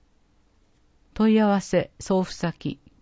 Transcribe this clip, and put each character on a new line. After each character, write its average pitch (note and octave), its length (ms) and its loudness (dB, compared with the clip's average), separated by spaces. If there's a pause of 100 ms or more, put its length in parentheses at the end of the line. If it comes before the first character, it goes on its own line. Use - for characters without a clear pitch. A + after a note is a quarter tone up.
(1160)
問 G#3+ 180 4
い A3 60 4
合 G#3+ 80 4
わ G3+ 140 2
せ、 - 280 -2 (100)
送 F#3+ 220 -2
付 - 140 -8
先、 - 440 -8 (220)